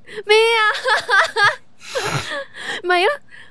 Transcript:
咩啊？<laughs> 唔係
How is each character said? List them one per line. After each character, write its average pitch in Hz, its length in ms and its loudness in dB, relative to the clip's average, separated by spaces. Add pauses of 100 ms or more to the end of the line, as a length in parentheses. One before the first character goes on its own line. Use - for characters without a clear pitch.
(280)
咩 415 100 4
啊？ 453 240 2 (1200)
<laughs> - 1000 -8
唔 349 40 -8
係 359 160 4 (480)